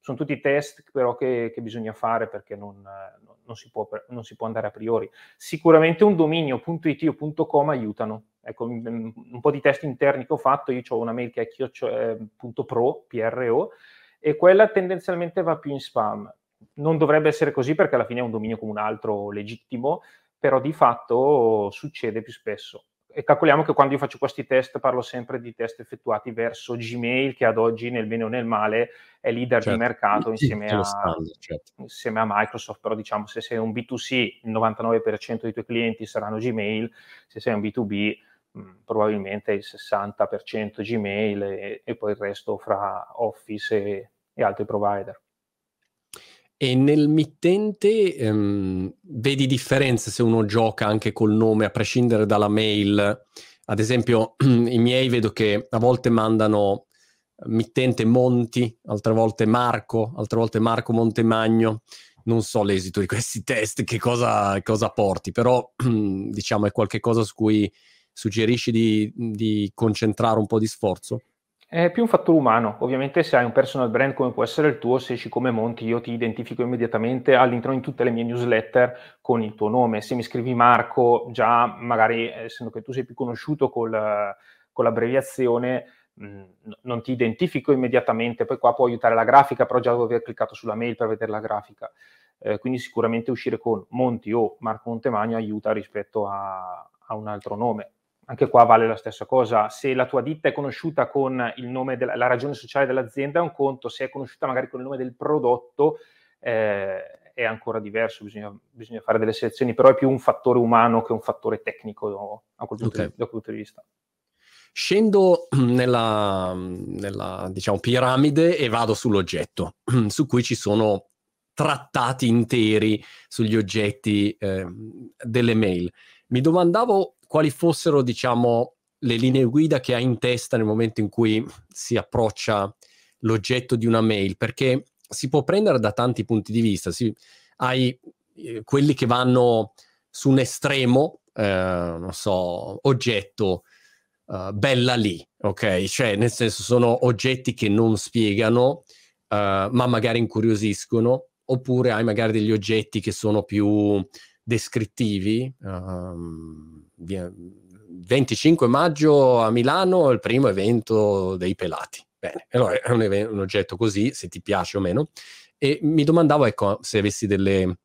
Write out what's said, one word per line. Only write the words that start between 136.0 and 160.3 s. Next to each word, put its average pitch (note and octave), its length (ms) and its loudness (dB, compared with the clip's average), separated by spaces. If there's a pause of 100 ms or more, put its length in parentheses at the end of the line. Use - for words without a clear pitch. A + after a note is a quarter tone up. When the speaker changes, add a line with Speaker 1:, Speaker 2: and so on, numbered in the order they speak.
Speaker 2:
punti G#2+ 260 -2
di A#2 80 0
vista. G2+ 300 0
Si, G#2+ 200 -2 (460)
hai, B2+ 420 -2 (360)
eh, A2+ 300 -12
quelli C#3+ 280 2
che C3 140 0
vanno A#2+ 640 4 (380)
su - 180 -4
un C3 120 4
estremo, C3+ 800 0 (120)
eh, A2+ 100 -4
non F2+ 680 -2
so, F#2 760 -4
oggetto, G#2+ 760 0 (640)
eh, F#2+ 260 -10
bella B2 420 2
lì, G#2 320 -2 (120)
ok? F#2+ 460 0
Cioè, G#2 320 0
nel A#2 140 2
senso, A2+ 320 -2
sono B2 440 4
oggetti C3 480 0
che G#2+ 160 -2
non A2 260 4
spiegano, A2+ 880 2 (460)
eh, G2 420 0
ma B2 160 2
magari A#2 320 0
incuriosiscono, A2+ 1080 0 (180)
oppure B2+ 460 0
hai A2 120 0
magari A2 280 0
degli G#2+ 200 2
oggetti G#2+ 480 -2
che G#2+ 100 -4
sono G#2 320 0
più G#2 640 2 (360)
descrittivi, A2 1080 -4 (100)
ehm, E2+ 1300 -12
via, F2 340 -10 (760)
venticinque C3 600 2
maggio C#3+ 760 4
a A2 100 2
Milano, D#3 600 4
il A#2 100 2
primo C3 280 2